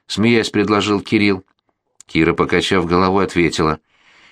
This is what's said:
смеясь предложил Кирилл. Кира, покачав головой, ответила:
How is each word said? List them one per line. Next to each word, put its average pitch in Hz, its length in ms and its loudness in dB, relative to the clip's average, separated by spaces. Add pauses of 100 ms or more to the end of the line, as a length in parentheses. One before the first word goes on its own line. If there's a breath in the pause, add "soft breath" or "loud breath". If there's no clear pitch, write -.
смеясь 110 440 0
предложил 101 500 0
Кирилл. 101 440 -2 (640)
Кира, 80 280 0
покачав 87 520 0
головой, 92 380 0
ответила: 80 540 -2 (540 soft breath)